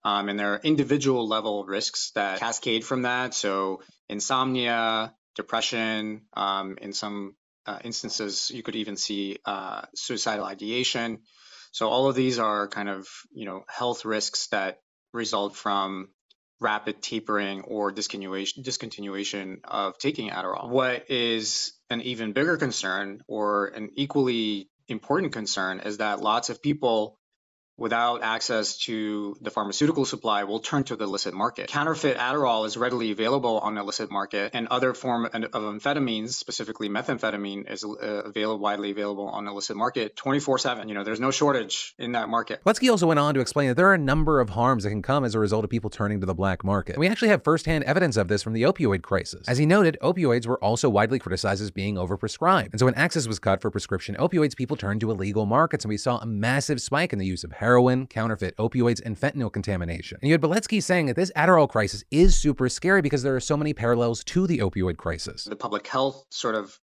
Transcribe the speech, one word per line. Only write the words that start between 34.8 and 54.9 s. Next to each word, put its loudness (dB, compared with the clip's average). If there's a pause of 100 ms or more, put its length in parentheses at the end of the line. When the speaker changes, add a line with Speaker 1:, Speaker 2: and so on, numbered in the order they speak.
Speaker 1:
form -2
of -6
amphetamines, -2
specifically -8
methamphetamine, -4
is, -10
uh, -8 (260)
available, -2
widely -2
available -4
on -8
the -8
illicit -8
market -2
twenty-four 0
seven. -2
You -6
know, -4
there's -4
no 0
shortage 0
in -6
that -2
market. -2
Speaker 2:
Pletsky 4
also 6
went 6
on 4
to 4
explain 2
that 2
there 8
are 8
a 6
number 4
of 2
harms 2
that 0
can -2
come 2
as -2
a 4
result 2
of -8
people -2
turning -2
to -2
the 0
black 0
market. 2
And -2
we 4
actually 2
have 6
firsthand 2
evidence 2
of 2
this 2
from -4
the 0
opioid 4
crisis. -4
As 4
he 6
noted, 6
opioids 2
were 0
also 4
widely 4
criticized -2
as -6
being -2
overprescribed. 0
And -4
so 6
when 4
access 2
was -4
cut 2
for 0
prescription -4
opioids, 2
people -4
turned 0